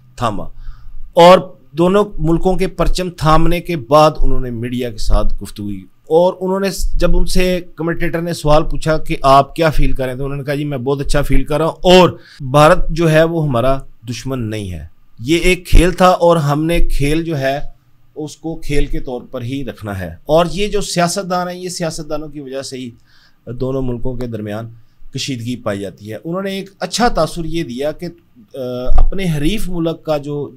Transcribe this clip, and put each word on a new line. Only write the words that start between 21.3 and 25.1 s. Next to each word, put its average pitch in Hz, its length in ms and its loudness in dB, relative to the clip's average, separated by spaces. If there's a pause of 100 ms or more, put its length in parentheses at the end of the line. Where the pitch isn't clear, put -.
है, 180 140 -12
ये 180 80 -10
सियासतदानों 156 580 -8
की 143 120 -16
वजह 135 220 -10
से 131 140 -12
ही 127 160 -12 (560)
दोनों 127 340 -4
मुल्कों 123 340 -4
के 123 100 -6
दरमियान 110 500 -10 (380)